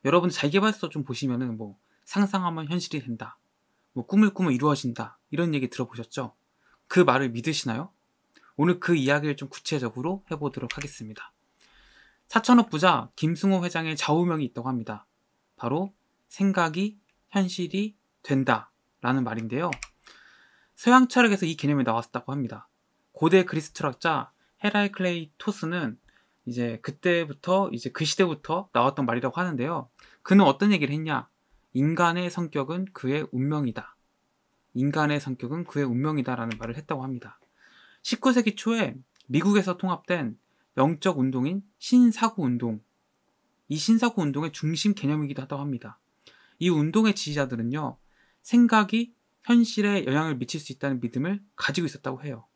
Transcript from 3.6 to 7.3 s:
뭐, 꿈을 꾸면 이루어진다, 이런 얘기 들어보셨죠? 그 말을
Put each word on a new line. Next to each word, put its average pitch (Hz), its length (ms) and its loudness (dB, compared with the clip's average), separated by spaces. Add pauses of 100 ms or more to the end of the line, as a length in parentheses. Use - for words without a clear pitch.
뭐, 123 140 -8
꿈을 202 280 4
꾸면 175 180 0
이루어진다, 127 680 -2 (120)
이런 165 220 -2
얘기 131 160 -2
들어보셨죠? 120 680 -8 (520)
그 - 140 2
말을 131 300 4